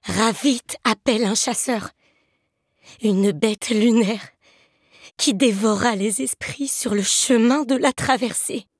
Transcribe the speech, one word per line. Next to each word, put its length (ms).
Ravit 560
appelle 400
un 120
chasseur. 560
Une 300
bête 380
lunaire 600
qui 160
dévora 600
les 260
esprits 460
sur 260
le 80
chemin 640
de 120
la 180
traversée. 720